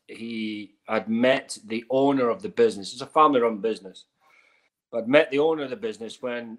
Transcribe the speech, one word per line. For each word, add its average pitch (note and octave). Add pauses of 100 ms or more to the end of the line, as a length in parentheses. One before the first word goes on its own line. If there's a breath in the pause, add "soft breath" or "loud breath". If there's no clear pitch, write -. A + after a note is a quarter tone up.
he G#2+ (120)
had G#2+
met B2+
the A2+
owner C3+
of G2
the G2+
business. G2+
It's B2
a C3
family-run B2+
business. G2 (880)
I'd A2+
met D3+
the C#3
owner D#3
of B2+
the B2
business G#2+
when A#2+